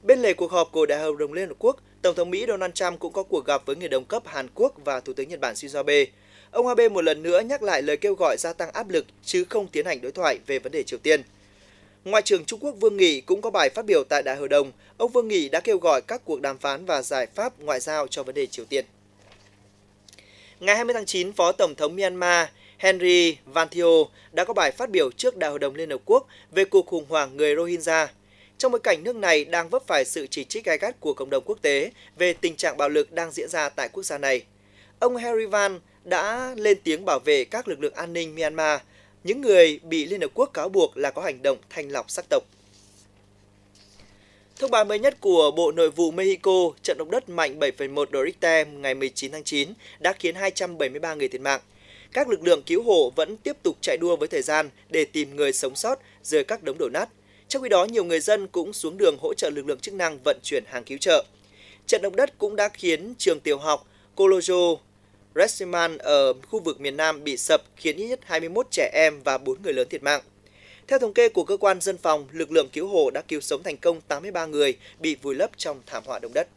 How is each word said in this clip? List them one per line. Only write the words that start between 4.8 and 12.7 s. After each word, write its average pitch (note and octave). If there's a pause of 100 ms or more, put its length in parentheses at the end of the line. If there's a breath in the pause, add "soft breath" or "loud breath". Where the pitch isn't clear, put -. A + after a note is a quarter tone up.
và C3+
Thủ C3
tướng C#3
Nhật E3
Bản B2
Shinzo C#3+
Abe. C#3+ (460 soft breath)
Ông B3
Abe A#3
một F#3+
lần D#3
nữa F3
nhắc A#3
lại E3+
lời D3+
kêu G3+
gọi D#3+
gia E3+
tăng E3
áp G3+
lực D#3+ (180)
chứ F3+
không G3+
tiến D3+
hành D3
đối C3
thoại D3+
về C3+
vấn B2+
đề D3
Triều A#2+
Tiên. D3+ (840 soft breath)
Ngoại G#3
trưởng F3+
Trung G#3+
Quốc G3